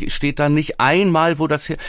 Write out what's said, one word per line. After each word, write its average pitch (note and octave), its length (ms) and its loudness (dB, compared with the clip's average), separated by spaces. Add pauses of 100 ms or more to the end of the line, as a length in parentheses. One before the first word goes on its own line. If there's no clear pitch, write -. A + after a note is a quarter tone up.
steht - 300 -2
da D3 120 2
nicht D3+ 280 0
einmal, E3 600 2
wo D#3+ 80 2
das D3+ 220 -2
her-, - 80 -6 (100)